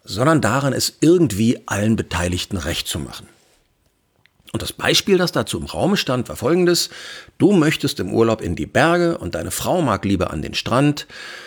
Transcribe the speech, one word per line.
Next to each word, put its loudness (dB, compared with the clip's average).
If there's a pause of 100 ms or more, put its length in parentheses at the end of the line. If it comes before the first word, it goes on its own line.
sondern 2
daran, 0
es -4
irgendwie 4
allen 2
Beteiligten -2
recht -6
zu -4
machen. -12 (1200)
Und -6
das -8
Beispiel, 0
das 0
dazu -4
im -8
Raume 0
stand, -2
war -10
folgendes. 2 (480)
Du 4
möchtest 2
im -6
Urlaub 2
in -4
die -4
Berge 2
und -8
deine -6
Frau -2
mag 0
lieber 0
an -4
den -6
Strand. 0 (400)